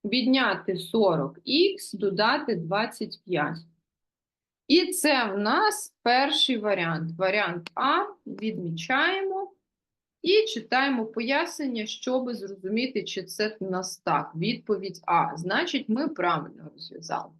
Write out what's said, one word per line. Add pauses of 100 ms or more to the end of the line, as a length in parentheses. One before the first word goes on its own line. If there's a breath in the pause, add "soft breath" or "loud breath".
відняти
сорок
ікс,
додати
двадцять
п'ять. (1080)
І
це
в
нас
перший
варіант.
Варіант
А, (220)
відмічаємо (720)
і
читаємо
пояснення,
щоб
зрозуміти,
чи
це
в
нас
так.
Відповідь
А.
Значить,
ми
правильно
розв'язали.